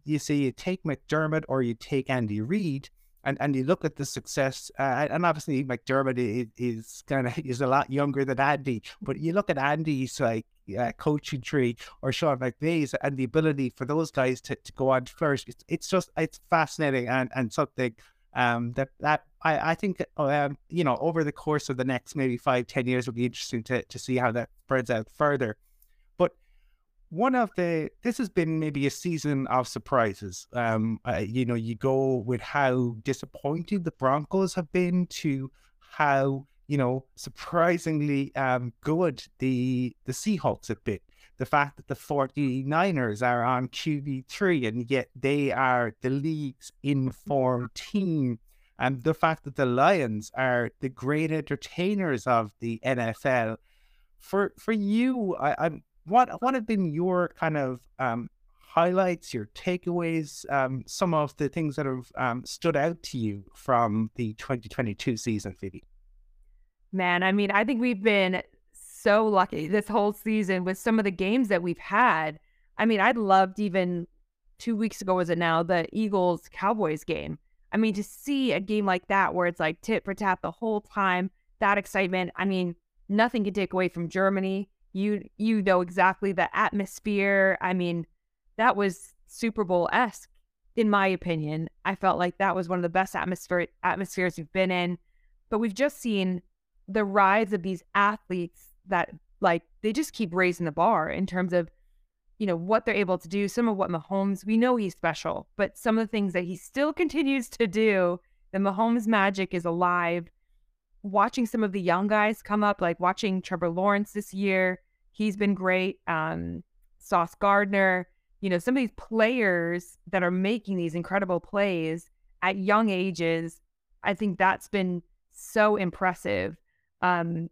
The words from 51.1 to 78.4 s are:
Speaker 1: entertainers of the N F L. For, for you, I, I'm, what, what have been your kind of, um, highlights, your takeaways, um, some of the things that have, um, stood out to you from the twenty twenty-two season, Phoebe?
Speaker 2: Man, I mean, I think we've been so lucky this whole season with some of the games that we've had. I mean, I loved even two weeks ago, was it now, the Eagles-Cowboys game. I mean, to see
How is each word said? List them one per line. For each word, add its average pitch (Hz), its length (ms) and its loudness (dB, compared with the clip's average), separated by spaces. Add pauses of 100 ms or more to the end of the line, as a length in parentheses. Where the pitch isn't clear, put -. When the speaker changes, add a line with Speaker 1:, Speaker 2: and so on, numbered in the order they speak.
Speaker 1:
entertainers 160 920 -2
of 113 320 2
the 117 240 -6
N 127 160 0
F 113 260 -4
L. 117 320 0 (600)
For, 196 400 -2
for - 140 -2
you, 220 640 0
I, 143 220 0
I'm, 160 260 -4 (220)
what, 240 360 2
what 262 120 2
have 226 120 -4
been 196 260 0
your 175 460 0
kind 156 180 -2
of, 131 240 -4 (200)
um, 120 300 -4 (300)
highlights, 180 720 0
your 107 220 -6
takeaways, 170 1000 -4
um, 131 340 0
some 175 280 0
of 147 220 0
the 143 120 -2
things 151 280 -4
that 147 100 -2
have, 127 300 -6
um, 123 280 -2
stood - 320 -2
out 165 280 0
to - 140 -8
you 101 260 -4 (100)
from 110 640 2
the 110 180 -4
twenty 120 340 -6
twenty-two 117 480 -2
season, 104 380 -4
Phoebe? 95 300 -14 (1080)
Speaker 2:
Man, 180 320 0
I 190 80 4
mean, 202 220 2
I 202 100 4
think 226 180 0
we've 240 220 0
been 196 400 4 (300)
so - 540 2
lucky 185 420 2
this 208 180 0
whole 208 260 2
season 190 520 0
with 185 140 -2
some 220 200 2
of 220 60 2
the 202 60 0
games 196 380 0
that 185 140 2
we've 175 160 -2
had. 160 600 2 (400)
I 208 60 2
mean, 220 160 4
I 226 120 6
loved 190 480 4
even 180 460 0 (520)
two 233 160 -2
weeks 214 260 -4
ago, 185 140 0
was 175 160 2
it 170 80 2
now, 165 240 4
the 170 300 2
Eagles-Cowboys 190 1120 0
game. 151 340 -6 (320)
I - 60 -4
mean, 220 180 2
to 208 80 -4
see 269 500 -2